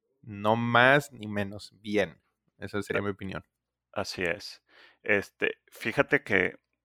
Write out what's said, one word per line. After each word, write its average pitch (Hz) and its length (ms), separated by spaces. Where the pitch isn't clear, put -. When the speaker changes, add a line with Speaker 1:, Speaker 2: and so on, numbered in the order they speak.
Speaker 1:
no 107 340
más 120 560
ni 110 160
menos, 104 540
bien. 104 400
Esa 101 220
sería 98 200
Speaker 2:
A-, - 40
Speaker 1:
mi 101 60
opinión. 95 320
Speaker 2:
así - 320
es. - 400
Este, - 540
fíjate - 560
que 92 320